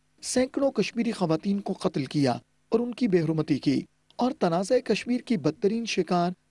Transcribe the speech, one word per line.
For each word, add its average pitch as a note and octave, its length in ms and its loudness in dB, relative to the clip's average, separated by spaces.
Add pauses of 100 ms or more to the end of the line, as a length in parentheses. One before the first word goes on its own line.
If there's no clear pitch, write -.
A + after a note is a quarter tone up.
(220)
सैकड़ों C4+ 500 0
कश्मीरी A3+ 420 -2
ख़वातीन F#3+ 460 0
को G3 180 -4
कत्ल D#3+ 300 -2
किया B2+ 300 2 (340)
और A3+ 80 4
उनकी A#3+ 280 -2
बेहरमती D#3 520 2
की C3+ 240 0 (340)
और B3 220 2
तनाज़ा G3 460 2
कश्मीर A#3+ 360 -2
की A#3 160 0
बदतरीन G3 500 0
शिकार F3+ 460 0 (160)